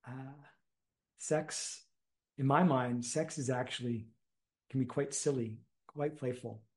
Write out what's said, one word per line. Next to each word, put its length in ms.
Uh, 260
sex, 640
in 80
my 160
mind, 420
sex 340
is 120
actually, 560
can 100
be 60
quite 280
silly, 440
quite 300
playful. 460